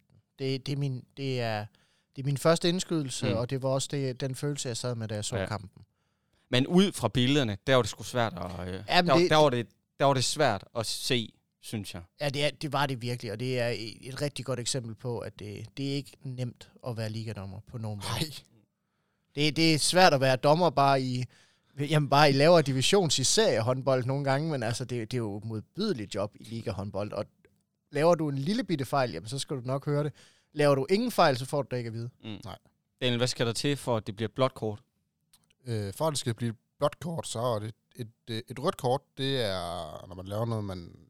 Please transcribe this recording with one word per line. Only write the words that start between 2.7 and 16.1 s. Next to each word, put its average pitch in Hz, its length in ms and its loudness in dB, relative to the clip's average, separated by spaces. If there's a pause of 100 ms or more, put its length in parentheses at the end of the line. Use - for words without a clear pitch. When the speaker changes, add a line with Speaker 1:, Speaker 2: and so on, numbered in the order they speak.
Speaker 2:
Mm. 113 80 0
Speaker 1:
og 120 120 -4
det 135 140 -4
var 131 60 0
også 135 220 0
det, 131 280 -4
den 131 160 -4
følelse, 147 340 -4
jeg 113 80 -4
sad 123 180 -4
med, 113 120 -6
da 110 80 -4
jeg 104 100 -4
så 123 120 -4
Speaker 2:
Ja. 95 100 0
Speaker 1:
kampen. 101 360 -8 (640)
Speaker 2:
Men 127 180 4
ud 180 240 6
fra - 160 -2
billederne, 123 500 2 (100)
der 135 80 6
var 127 60 6
det 113 80 -2
sgu - 140 -10
svært 113 300 -2
at... 92 340 -8
Øh, 92 200 -8
Speaker 1:
Jamen, 175 220 4
Speaker 2:
der, 135 80 8
Speaker 1:
det 175 120 4
Speaker 2:
der 156 80 4
var 151 120 8
det, 120 180 0 (320)
der 147 60 4
var 139 80 6
det 131 120 2
svært 123 400 2 (100)
at 113 100 -2
se, - 480 -2 (280)
synes - 320 -8
jeg. 87 100 -12 (180)
Speaker 1:
Ja, 147 80 -2
det 143 160 -2
er, 147 40 0
det 143 240 -6
var 143 120 2
det 135 160 -6
virkelig, 117 300 -6
og 127 80 -8
det 127 200 -2
er 117 80 0
et, 107 300 -6 (120)
et 131 120 -10
rigtig 143 240 -4
godt 123 140 -4
eksempel 117 360 -6
på, 120 240 -6
at - 200 -10
det, 104 380 -12
det 139 140 -4
er 139 40 -4
ikke 139 280 -8